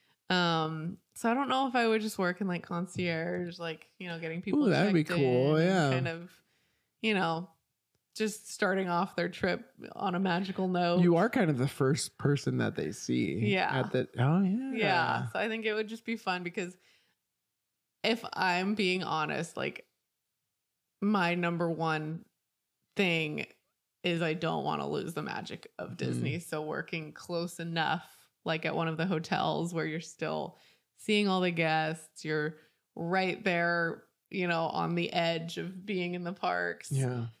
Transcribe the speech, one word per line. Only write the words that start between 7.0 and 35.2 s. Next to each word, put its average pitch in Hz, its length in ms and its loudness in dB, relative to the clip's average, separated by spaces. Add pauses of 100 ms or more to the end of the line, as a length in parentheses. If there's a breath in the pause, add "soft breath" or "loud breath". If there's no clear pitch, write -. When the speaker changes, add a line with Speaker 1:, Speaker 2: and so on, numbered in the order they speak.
Speaker 1:
you 220 120 2
know, 175 340 0 (680)
just 214 360 -4
starting 190 360 2
off 175 280 0
their 170 120 0
trip - 420 -2 (240)
on 185 200 -2
a 180 60 0
magical 185 480 0
note. 175 340 4
Speaker 2:
You 170 140 8
are 202 120 6
kind 202 220 4
of 131 80 2
the 131 100 2
first - 500 0
person 135 400 2
that 110 160 0
they 76 180 -2
see 120 460 -2 (140)
Speaker 1:
Yeah. 180 280 2
Speaker 2:
at - 120 -2
the, 127 160 0 (100)
oh, 151 240 4
yeah. 240 320 0
Speaker 1:
Yeah. 170 540 2
So 190 100 -4
I 208 100 0
think 220 180 -4
it 214 80 0
would 214 140 -2
just 220 160 -10
be 226 120 -4
fun 180 260 -2
because 175 340 -6 (1300 soft breath)
if 226 300 0
I'm 190 420 2
being 185 280 2
honest, 156 540 -2
like, - 300 -6 (1120)
my 190 340 2
number 170 360 0
one 156 540 -2 (720)
thing 160 500 0 (560)
is 170 200 0
I 160 120 2
don't 160 300 -2
wanna 151 240 -2
lose 156 260 -4
the 151 80 -6
magic - 560 -10
of - 120 -8
Speaker 2:
Mm-hmm. - 60 -12
Speaker 1:
Disney. 131 420 -2
So 156 240 -6
working 151 500 -6
close 175 480 -8
enough, 165 460 -2 (380)
like, 165 220 0
at 151 100 0
one 165 120 2
of 160 80 -2
the 165 100 0
hotels 165 640 0
where 160 140 -2
you're 156 140 -4
still 156 580 -6 (400 soft breath)
seeing 208 300 2
all 185 120 4
the 180 100 2
guests, 160 760 -2
you're 156 320 -2 (380 soft breath)
right 185 480 0
there, 170 600 0 (260)
you 180 160 -2
know, 165 200 0
on 170 280 0
the 170 180 0
edge 165 460 -2